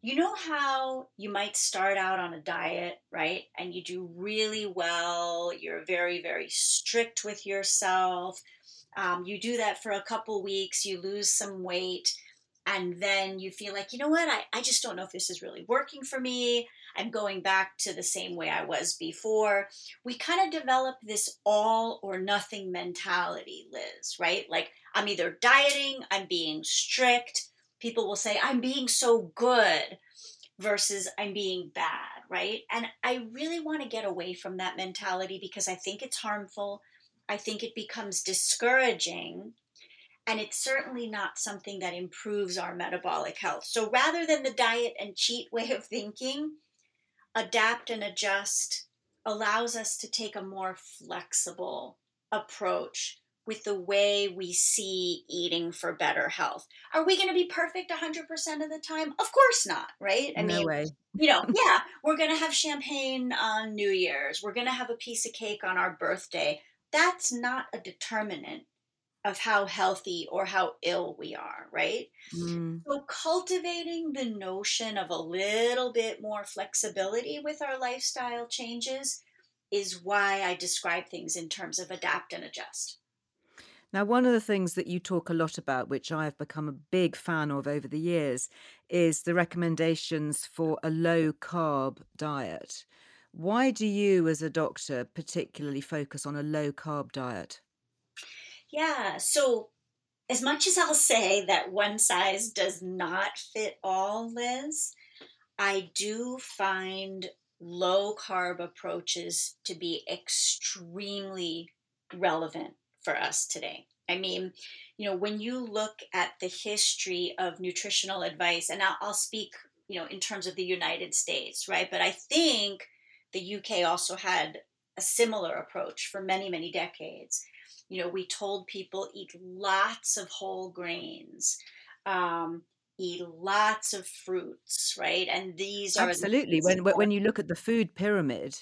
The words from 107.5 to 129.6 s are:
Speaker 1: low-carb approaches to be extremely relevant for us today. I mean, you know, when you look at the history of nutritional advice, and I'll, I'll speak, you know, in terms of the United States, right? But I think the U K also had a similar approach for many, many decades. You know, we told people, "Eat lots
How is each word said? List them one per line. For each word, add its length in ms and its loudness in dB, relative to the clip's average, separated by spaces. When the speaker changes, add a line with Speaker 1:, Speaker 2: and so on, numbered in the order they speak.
Speaker 1:
low-carb 1000 0
approaches 1040 -4
to 100 -6
be 360 -4
extremely 1600 -4
relevant 600 -2
for 140 0
us 300 0
today. 400 -8
I 100 -2
mean, 340 -4
you 120 -2
know, 60 0
when 240 -2
you 200 -4
look 400 -4
at 260 0
the 80 -2
history 920 -2
of 220 -2
nutritional 600 -2
advice, 480 0
and 120 0
I'll, 180 4
I'll 140 -4
speak, 400 -4
you 120 -6
know, 60 -6
in 140 -8
terms 260 -4
of 100 -6
the 80 -2
United 500 -2
States, 540 -2
right? 220 0
But 120 0
I 100 2
think 760 2
the 60 -4
U 180 -8
K 240 2
also 320 2
had 460 0
a 60 -4
similar 540 2
approach 500 -6
for 160 -6
many, 260 0
many 240 -4
decades. 720 -6
You 100 -6
know, 80 -2
we 180 -4
told 400 -6
people, 460 -8
"Eat 260 -16
lots 800 0